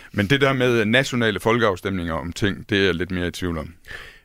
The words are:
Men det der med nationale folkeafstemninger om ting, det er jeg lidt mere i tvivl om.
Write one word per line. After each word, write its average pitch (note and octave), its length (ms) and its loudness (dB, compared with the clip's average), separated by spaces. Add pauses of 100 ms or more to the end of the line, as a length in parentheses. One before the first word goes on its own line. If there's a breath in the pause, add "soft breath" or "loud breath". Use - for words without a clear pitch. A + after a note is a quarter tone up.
(120 loud breath)
Men G2+ 140 0
det C3 140 2
der C3+ 120 4
med B2 320 2
nationale A#2 560 0
folkeafstemninger G2 760 0
om E2 180 -6
ting, - 380 -2
det G2+ 80 2
er G2 60 4
jeg F2+ 100 4
lidt F2 160 -4
mere F2+ 180 -2
i - 20 -4
tvivl E2+ 280 -4
om. D2+ 160 -10 (500 loud breath)